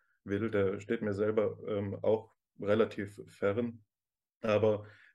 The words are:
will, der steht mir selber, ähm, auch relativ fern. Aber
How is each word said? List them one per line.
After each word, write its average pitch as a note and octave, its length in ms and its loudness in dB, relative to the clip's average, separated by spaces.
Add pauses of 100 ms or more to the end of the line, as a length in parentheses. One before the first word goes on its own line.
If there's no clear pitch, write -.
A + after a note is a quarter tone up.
(240)
will, G2+ 260 -2
der G2+ 300 0
steht A2+ 220 -4
mir G#2 120 -2
selber, G#2+ 440 0 (100)
ähm, G2+ 340 -4
auch G#2+ 300 0 (280)
relativ G#2 680 0
fern. A#2 560 -2 (580)
Aber G#2+ 440 2 (300)